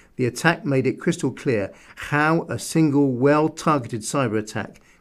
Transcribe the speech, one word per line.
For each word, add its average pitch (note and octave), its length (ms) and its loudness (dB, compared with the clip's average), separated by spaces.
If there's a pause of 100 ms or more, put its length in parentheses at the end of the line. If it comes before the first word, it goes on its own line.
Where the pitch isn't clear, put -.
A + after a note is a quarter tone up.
(160)
The B2+ 100 0
attack E3 400 -2
made C3+ 200 0
it A#2+ 140 -2
crystal E3 300 -2
clear A#2 420 -2 (240)
how D#3 460 0
a A2+ 160 -8
single C#3+ 540 2
well-targeted C#3+ 920 2
cyber A#2 360 -2
attack - 440 -8 (180)